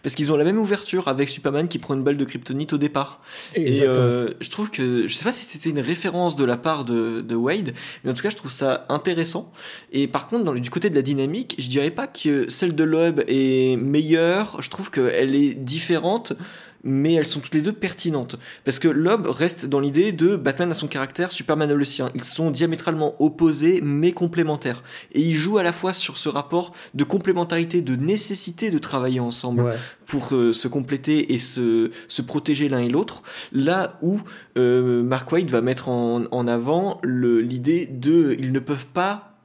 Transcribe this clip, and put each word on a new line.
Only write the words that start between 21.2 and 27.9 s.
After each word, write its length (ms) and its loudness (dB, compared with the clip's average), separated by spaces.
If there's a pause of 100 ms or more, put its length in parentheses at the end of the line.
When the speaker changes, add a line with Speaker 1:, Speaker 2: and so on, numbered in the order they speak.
Speaker 1:
Superman 400 0
a 40 4
le 100 2
sien. 300 -2
Ils 100 -4
sont 260 0
diamétralement 680 0
opposés, 640 4
mais 300 2
complémentaires. 720 -2 (300)
Et 80 2
il 140 2
joue 240 2
à 40 4
la 100 2
fois 200 -2
sur 240 -4
ce 120 -4
rapport 440 -2 (220)
de 100 2
complémentarité, 800 0
de 140 0